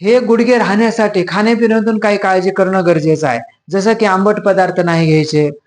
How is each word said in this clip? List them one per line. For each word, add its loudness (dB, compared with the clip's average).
हे 2
गुडघे 2
राहण्यासाठी 0
खाण्यापिण्यातून 0
काही 0
काळजी 0
करणं 0
गरजेचं 0
आहे. -2
जसं 0
की 0
आंबट 0
पदार्थ 0
नाही 0
घ्यायचे 0